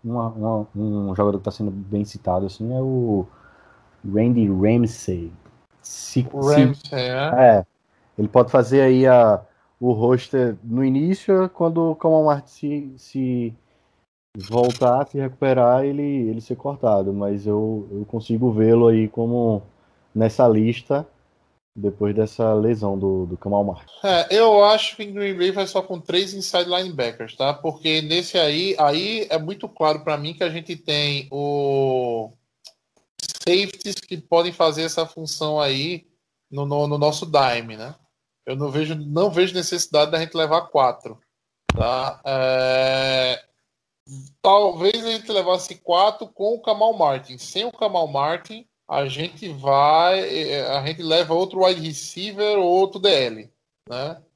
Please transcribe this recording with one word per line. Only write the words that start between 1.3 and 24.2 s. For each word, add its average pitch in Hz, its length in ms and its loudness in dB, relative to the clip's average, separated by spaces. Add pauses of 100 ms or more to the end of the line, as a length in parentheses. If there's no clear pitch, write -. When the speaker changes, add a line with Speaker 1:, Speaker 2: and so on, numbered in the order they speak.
Speaker 1:
que 95 60 -10
tá 104 60 -4
sendo 104 220 -6
bem 101 320 -6
citado, 95 420 -4
assim, 110 260 -8
é 127 80 -4
o 120 460 -2 (760)
Randy 110 420 2
Ramsey. 98 880 0 (500)
Se, - 500 -6
Speaker 2:
O 139 120 -4
Speaker 1:
se 147 160 6
Speaker 2:
Ramsey, 135 360 2
é? 127 640 4
Speaker 1:
É, 92 80 -2 (500)
ele 104 120 -2
pode 123 240 4
fazer 131 300 4
aí 131 220 6
a, 120 400 6 (360)
o 123 100 2
roster 123 720 0
no 117 220 -2
início, 180 640 0
quando 165 420 0
o 156 60 -4
Kamal 160 260 2
Martin 147 240 0
se, 143 500 -8
se 123 580 -4 (920)
voltar, 123 600 2
se 143 100 -8
recuperar, 131 680 2
ele, 139 460 -2
ele 113 100 -6
ser 123 140 -10
cortado, 107 580 -2
mas 101 320 -4
eu, 107 460 -4
eu 104 140 -10
consigo 113 480 -2
vê-lo 113 340 6
aí 110 220 4
como 117 560 -2 (500)
nessa 113 320 4
lista, 117 580 2 (720)
depois 101 360 -2
dessa 110 400 0
lesão 107 440 0
do, 95 280 -2
do 87 100 -10
Kamal 101 260 -2
Martin. 95 300 -8 (100)
Speaker 2:
É, 185 320 0